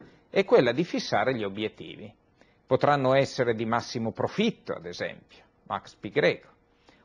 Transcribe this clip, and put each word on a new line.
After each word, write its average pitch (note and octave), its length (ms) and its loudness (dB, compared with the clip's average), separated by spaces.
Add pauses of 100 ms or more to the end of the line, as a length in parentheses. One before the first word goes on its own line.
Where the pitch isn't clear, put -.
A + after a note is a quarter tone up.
(280)
è G3 160 0
quella D3 280 4
di C#3+ 120 0
fissare B2+ 500 -2
gli A2 100 -4
obiettivi. G2+ 680 -8 (540)
Potranno C3+ 480 4
essere B2+ 400 2
di A2+ 100 -4
massimo A2+ 480 -2
profitto, - 600 -2
ad E2 100 -12
esempio, - 600 -12 (240)
max - 260 -8
pi - 160 -12
greco, D3 380 0 (560)